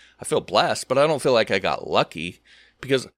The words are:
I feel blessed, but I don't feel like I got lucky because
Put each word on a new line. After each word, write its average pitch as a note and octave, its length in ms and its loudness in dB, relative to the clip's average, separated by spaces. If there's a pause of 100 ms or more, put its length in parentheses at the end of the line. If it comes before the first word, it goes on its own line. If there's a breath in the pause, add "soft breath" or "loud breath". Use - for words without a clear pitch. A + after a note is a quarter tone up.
(200 soft breath)
I - 40 -14
feel D3+ 160 0
blessed, D3 480 0
but C3 100 0
I D3 80 4
don't D#3 160 -2
feel C3+ 100 2
like A2+ 180 2
I G2 80 0
got E2 300 -4
lucky F2 520 -4 (400 soft breath)
because B2+ 380 -2